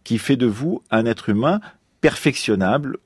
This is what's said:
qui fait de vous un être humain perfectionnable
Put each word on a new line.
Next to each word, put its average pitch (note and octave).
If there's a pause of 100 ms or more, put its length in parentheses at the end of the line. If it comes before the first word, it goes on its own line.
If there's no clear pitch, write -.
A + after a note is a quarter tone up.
qui A2+
fait C3+
de B2
vous C3+
un A2+
être A2+
humain D3 (400)
perfectionnable C3